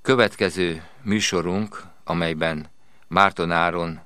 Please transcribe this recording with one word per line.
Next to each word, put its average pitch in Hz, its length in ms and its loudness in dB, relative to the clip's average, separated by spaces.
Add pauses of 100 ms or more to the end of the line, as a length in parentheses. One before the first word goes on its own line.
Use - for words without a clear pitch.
Következő 92 800 2 (180)
műsorunk, 98 800 -2 (200)
amelyben 82 640 -2 (400)
Márton 92 440 2
Áron 85 540 0